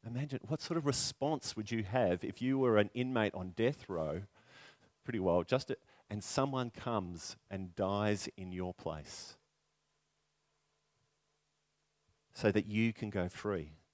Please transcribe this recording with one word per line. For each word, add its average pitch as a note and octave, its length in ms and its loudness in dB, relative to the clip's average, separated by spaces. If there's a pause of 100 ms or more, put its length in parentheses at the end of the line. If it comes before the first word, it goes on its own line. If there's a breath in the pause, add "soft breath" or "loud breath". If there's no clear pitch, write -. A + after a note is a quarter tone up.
Imagine, C3 400 -4
what D#3 160 -2
sort E3+ 160 -2
of C#3+ 80 -2
response - 680 0
would G#2+ 140 -4
you A2+ 120 0
have F#2+ 420 4
if - 160 -8
you C3 180 2
were A#2+ 200 8
an G#2 160 6
inmate B2 400 2
on F#2 160 -6
death A#2 380 0
row, E2 340 -2 (800 loud breath)
pretty A#2 140 -4
well, F2+ 240 4
just - 280 0
a, - 60 -4 (320 soft breath)
and G#2 140 -6
someone C3 480 0
comes F#2 680 -4 (140)
and F#2+ 240 -6
dies G2+ 640 0
in F#2 160 -10
your F2+ 200 -4
place - 640 -10 (3000)
so - 180 4
that G#2 160 2
you A2 260 2
can G#2+ 180 -6
go F2+ 180 0
free? E2+ 440 -4 (220)